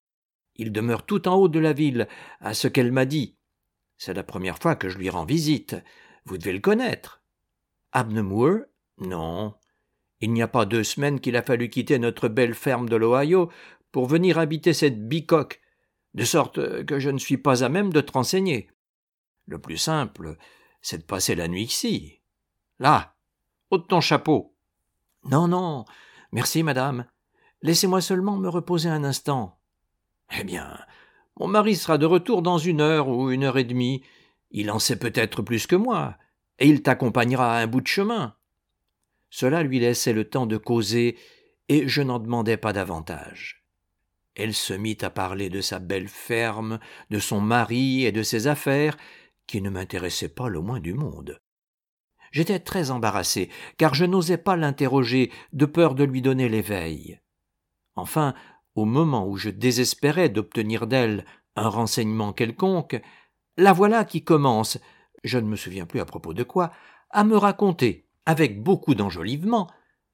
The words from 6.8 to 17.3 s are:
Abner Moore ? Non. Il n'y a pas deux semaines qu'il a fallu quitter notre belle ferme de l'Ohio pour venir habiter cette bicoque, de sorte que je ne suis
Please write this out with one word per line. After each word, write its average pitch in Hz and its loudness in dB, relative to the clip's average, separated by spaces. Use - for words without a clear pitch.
Abner 113 -2
Moore ? 120 2
Non. 92 -8
Il 110 -2
n'y 117 0
a 113 0
pas 113 0
deux 110 0
semaines 143 -2
qu'il 120 -2
a 117 0
fallu 120 -2
quitter 127 0
notre 117 -2
belle 117 0
ferme 123 -2
de 113 2
l'Ohio 143 4
pour 127 0
venir 165 2
habiter 160 2
cette 117 0
bicoque, 160 0
de 113 -2
sorte 131 0
que 139 -4
je 139 -2
ne 135 -2
suis 131 0